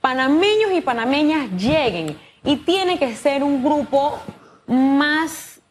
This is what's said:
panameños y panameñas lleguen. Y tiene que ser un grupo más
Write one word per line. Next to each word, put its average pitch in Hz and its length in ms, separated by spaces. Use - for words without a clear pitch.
panameños 320 720
y 339 60
panameñas 269 760
lleguen. 185 640
Y 294 120
tiene 359 420
que 240 160
ser 277 300
un 285 200
grupo 294 540
más 285 960